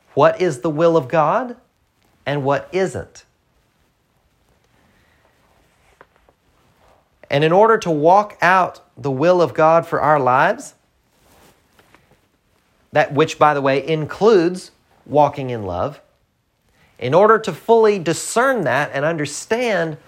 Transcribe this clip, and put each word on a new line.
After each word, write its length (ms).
what 260
is 200
the 80
will 280
of 100
God 480
and 180
what 280
isn't. 520
And 140
in 80
order 260
to 140
walk 500
out 400
the 140
will 300
of 120
God 320
for 160
our 180
lives, 540
that 220
which, 240
by 160
the 80
way, 240
includes 880
walking 460
in 120
love, 380
in 160
order 240
to 160
fully 460
discern 640
that 300
and 120
understand 920